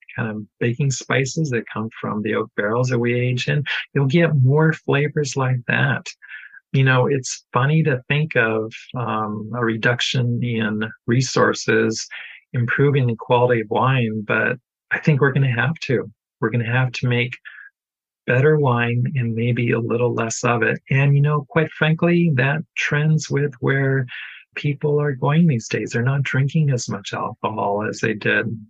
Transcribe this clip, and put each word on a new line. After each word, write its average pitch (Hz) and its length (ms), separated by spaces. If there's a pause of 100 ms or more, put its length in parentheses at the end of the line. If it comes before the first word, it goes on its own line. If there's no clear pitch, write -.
(160)
kind 113 140
of 107 120 (180)
baking 120 300
spices 135 600
that 113 200
come 110 200 (100)
from 107 220
the 107 120
oak 110 220
barrels 117 320
that 127 100
we 120 140
age 123 340
in, 147 160 (300)
you'll 139 140
get 156 280
more 147 380
flavors 143 640
like 131 220 (100)
that. 123 380 (680)
You 135 120
know, 131 220
it's - 460
funny 147 300
to 147 260
think 151 260
of, 110 380 (240)
um, 110 580
a 123 80
reduction 120 800
in 110 460 (180)
resources, 113 1000 (460)
improving 135 520
the 117 100
quality 123 440
of 107 80
wine, 113 580
but 113 300 (340)
I - 100
think 147 200
we're 139 120
gonna 135 220
have 123 260
to. 104 300 (300)
We're 113 80
gonna 117 160
have 123 280
to - 160
make 123 280 (880)
better 139 320
wine 120 460 (120)
and 117 180
maybe 120 380
a 117 80
little 117 340
less 113 300
of 120 180
it. 117 260
And, 143 260
you 143 60
know, 143 300
quite 156 220
frankly, 170 640
that 135 260 (120)
trends 151 540
with 143 320
where 135 460 (480)
people 147 440
are 147 140
going 143 340
these 123 220
days. 107 220
They're 120 120
not 139 200
drinking 139 480
as 123 180
much 101 240
alcohol 104 720
as 104 140
they 110 140
did, 107 320 (240)